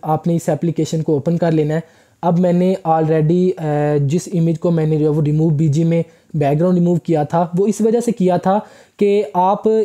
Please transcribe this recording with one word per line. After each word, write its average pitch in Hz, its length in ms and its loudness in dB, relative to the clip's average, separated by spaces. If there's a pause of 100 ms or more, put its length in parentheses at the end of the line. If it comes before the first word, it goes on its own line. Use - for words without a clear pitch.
आपने 160 300 -2
इस 165 140 -2
एप्लीकेशन 160 540 -2
को 156 140 0
ओपन 170 200 -2
कर 165 160 0
लेना 151 220 0
है। 160 80 -4 (400)
अब 170 160 0
मैंने 180 380 2 (120)
already, 160 640 2
अ, 147 460 -2
जिस 147 300 -2
इमेज 165 300 -2
को 175 120 -2
मैंने 156 260 0
जो 151 80 0
है 156 60 2
वो 151 120 0
remove 156 300 0
बीजी 156 320 0
में 165 200 0 (320)
बैकग्राउंड 151 420 0
रिमूव 175 200 2
किया 156 260 -2
था, 170 320 -2
वो 202 100 2
इस 214 160 -2
वजह 226 180 2
से 233 120 -2
किया 180 260 0
था 190 200 0 (400)
कि 202 260 2 (120)
आप 190 320 2 (160)